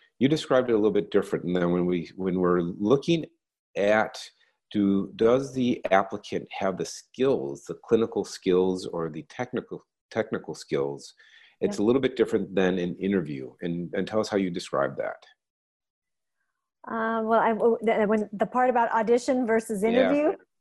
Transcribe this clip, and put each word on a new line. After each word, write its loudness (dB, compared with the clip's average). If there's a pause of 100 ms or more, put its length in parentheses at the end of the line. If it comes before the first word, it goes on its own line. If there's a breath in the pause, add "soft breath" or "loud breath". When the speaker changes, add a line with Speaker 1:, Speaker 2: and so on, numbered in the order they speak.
(180 soft breath)
Speaker 1:
you 2
described 0
it 2
a 4
little 2
bit -2
different. 0
And -2
then 2
when 2
we, -2
when -2
we're 4
looking 0 (500)
at, 2 (540)
do, 0
does 2
the 0 (100)
applicant 0 (100)
have -2
the -4
skills, -4
the -10 (100)
clinical 0
skills 0
or -6
the -12
technical, -10 (260)
technical -6
skills? -6 (460 soft breath)
It's -2
Speaker 2:
Yep. -6
Speaker 1:
a 2
little 4
bit 0
different 0
than 2
an -4
interview. -4 (100)
And, -6
and -2
tell -2
us -4
how 0
you 0
describe -4
that. -6 (1700)
Speaker 2:
Uh, -2
well, 4
I, 4
w-, 2
the, 2
when 0
the 0
part 0
about 2
audition 2
versus 0
Speaker 1:
Yeah, 2
Speaker 2:
interview, 4 (280)